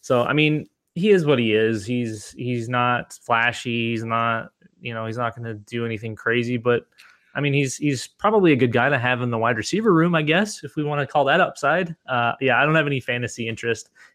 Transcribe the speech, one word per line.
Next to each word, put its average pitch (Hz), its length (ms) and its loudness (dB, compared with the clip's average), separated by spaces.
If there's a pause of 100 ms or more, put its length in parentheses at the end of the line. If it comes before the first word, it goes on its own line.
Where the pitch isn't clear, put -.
So, 123 240 2
I 117 100 -2
mean, 151 320 0 (280)
he 190 160 0
is 185 140 4
what 147 140 4
he 113 160 2
is. 110 320 0
He's, 117 460 -6
he's 120 360 -6
not 123 540 -2
flashy. 117 680 -2
He's 113 120 -4
not, 117 460 -2 (300)
you 120 120 -10
know, 113 140 -8
he's 110 100 -8
not 120 180 -4
gonna 117 200 -10
do 117 320 -8
anything 113 280 -8
crazy, 120 440 0
but 120 280 0 (480)
I 139 60 -2
mean, 143 120 0
he's, 139 240 0
he's 143 320 -2
probably 196 440 2
a 139 40 6
good 123 160 2
guy 120 160 2
to 143 100 2
have 123 240 0
in 123 80 -2
the 117 80 -2
wide 113 200 0
receiver 202 340 0
room, 170 220 4
I 160 80 2
guess, 170 420 0
if 139 100 -16
we 156 80 -4
wanna 147 240 -2
call 147 200 2
that 156 140 4
upside. 170 540 0 (140)
Uh, 120 320 0
yeah, 123 200 2
I 139 40 6
don't 156 100 2
have 156 120 2
any 139 140 -2
fantasy 120 460 -6
interest 113 440 -6 (240)